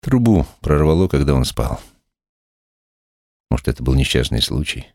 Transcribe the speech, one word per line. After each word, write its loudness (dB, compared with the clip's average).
Трубу 2
прорвало, 2
когда 0
он 2
спал. -6
Может, -2
это -4
был 2
несчастный 0
случай? -6